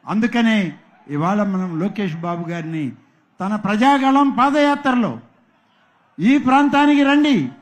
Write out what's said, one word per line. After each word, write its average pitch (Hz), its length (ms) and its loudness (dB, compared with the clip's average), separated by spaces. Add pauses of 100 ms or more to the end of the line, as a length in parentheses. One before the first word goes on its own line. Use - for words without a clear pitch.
అందుకనే 226 540 0 (560)
ఇవాళ 175 240 0 (140)
మనం 185 180 -4 (100)
లోకేష్ 202 360 -4 (100)
బాబు 170 240 -6
గారిని 160 340 -8 (560)
తన 196 120 -4 (120)
ప్రజాగళం 269 640 2 (100)
పాదయాత్రలో 277 760 0 (1040)
ఈ 220 140 2 (140)
ప్రాంతానికి 285 640 4
రండి 285 280 2 (260)